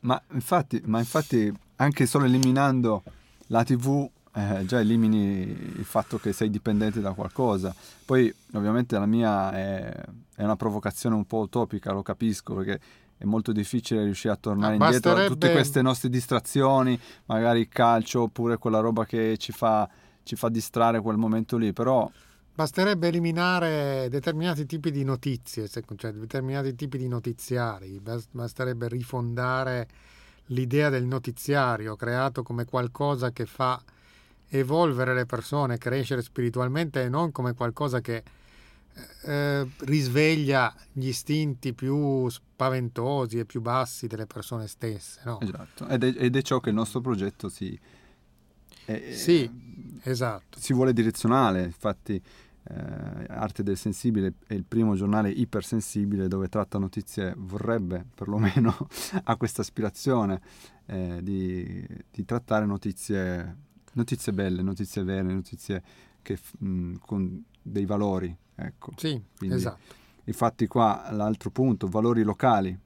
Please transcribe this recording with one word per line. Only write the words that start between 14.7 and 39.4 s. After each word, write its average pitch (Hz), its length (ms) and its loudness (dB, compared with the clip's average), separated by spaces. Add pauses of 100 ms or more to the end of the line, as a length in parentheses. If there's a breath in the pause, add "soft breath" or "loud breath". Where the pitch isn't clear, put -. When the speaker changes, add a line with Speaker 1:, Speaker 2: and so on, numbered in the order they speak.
Speaker 2:
Ma 107 100 6
Speaker 1:
indietro 127 260 6
a - 20 8
tutte 196 140 6
Speaker 2:
basterebbe 170 260 4
Speaker 1:
queste 139 260 4
nostre 131 300 2
distrazioni, 127 920 2 (240 loud breath)
magari 117 360 4
il 110 100 0
calcio, 117 540 4
oppure 117 340 0
quella 110 220 2
roba 113 260 2
che 110 320 0
ci - 140 -8
fa, 107 360 2 (340 soft breath)
ci - 140 -8
fa 117 140 0
distrarre 113 500 2
quel 107 160 0
momento 110 400 0
lì, 113 160 2
però 120 380 2 (460 soft breath)
Speaker 2:
Basterebbe 170 520 2
eliminare 165 1000 0
determinati 156 560 -2
tipi 160 240 -4
di 139 140 -2
notizie, 123 640 -4
se-, 110 180 -10 (120)
cioè 110 160 -8
determinati 131 640 -4
tipi 139 240 -8
di 127 100 -4
notiziari. 113 920 -4
Bas-, 113 300 -8
basterebbe 120 580 -4
rifondare 123 1000 -2 (580 soft breath)
l'idea 131 440 2
del 131 140 0
notiziario 123 920 -2
creato 127 460 -2
come 120 240 -4
qualcosa 127 640 -2
che 123 160 -6
fa 127 360 -2 (680 soft breath)
evolvere 135 640 2
le 127 140 0
persone, 127 500 -2
crescere 123 460 -2
spiritualmente, 127 800 -2
e 123 80 0
non 156 220 0
come 123 200 -2
qualcosa 123 480 -2
che, 117 220 -6 (1040 soft breath)
eh, 143 420 0 (140)